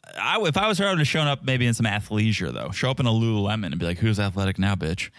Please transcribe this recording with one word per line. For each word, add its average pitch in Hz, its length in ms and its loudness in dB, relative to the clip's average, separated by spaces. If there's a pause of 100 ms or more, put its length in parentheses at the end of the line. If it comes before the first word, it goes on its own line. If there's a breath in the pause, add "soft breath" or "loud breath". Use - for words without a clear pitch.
(200)
I, 151 220 0
if 160 160 2
I 202 100 2
was 208 120 2
her, 202 80 2
I - 20 2
would 180 100 2
have 143 80 2
shown 156 200 2
up 143 160 -2
maybe 127 220 0
in 120 80 4
some 113 120 0
athleisure, 104 680 0
though. 62 180 -8
Show - 200 -2
up 131 80 -4
in 131 60 2
a 117 60 2
Lululemon 110 560 0
and 73 120 -4
be 85 60 -2
like, 85 140 -2
"Who's 107 200 2
athletic 95 400 0
now, 98 160 2
bitch?" 85 440 -4